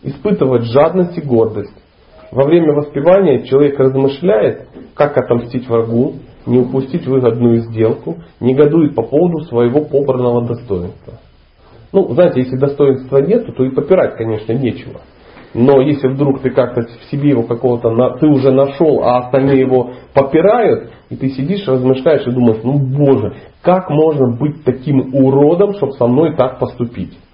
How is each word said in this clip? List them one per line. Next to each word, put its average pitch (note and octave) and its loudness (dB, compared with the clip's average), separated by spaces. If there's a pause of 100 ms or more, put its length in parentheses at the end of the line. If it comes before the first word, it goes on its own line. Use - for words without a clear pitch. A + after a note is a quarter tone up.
испытывать C3+ 0
жадность E3 0
и - -8
гордость. A2+ -2 (560)
Во C3 2
время D#3+ 4
воспевания D3 2
человек C#3+ 2
размышляет, C#3 0 (260)
как - 0
отомстить A#2+ -4
врагу, A#2 0 (320)
не A#2+ 2
упустить C3 -2
выгодную A#2+ 2
сделку, A2+ -4 (240)
негодует C#3+ 2
по A#2 -2
поводу D#3 -2
своего A#2+ 0
попранного B2 -2
достоинства. G2 -8 (800)
Ну, F3+ 0
знаете, D#3 2
если B2+ -4
достоинства C#3 0
нету, F#3 0
то C3 -2
и C3 -4
попирать, D3 0
конечно, A2 -6
нечего. B2 -6 (540)
Но C3 4
если C#3+ 0
вдруг C3+ -2
ты C3+ -2
как-то B2 0
в - -12
себе C#3+ 0
его A#2+ 2
какого-то A#2+ -2
на-, A#2+ 0
ты D3+ 0
уже C3+ 4
нашёл, C#3 2
а B2 2
остальные C3+ 0
его B2+ 0 (240)
попирают, D#3+ 2 (200)
и A#2+ -12
ты C3+ -4
сидишь, F3+ -6
размышляешь C3 0
и B2+ -4
думаешь: A#2+ 0
"Ну, C#3+ 0
боже, C3 0 (260)
как F#3 0
можно C#3+ 2
быть D3 -6
таким B2+ -2
уродом, D3 2
чтоб C3+ -4
со A#2+ -2
мной D3 2
так - -2
поступить?" A#2 -8 (160)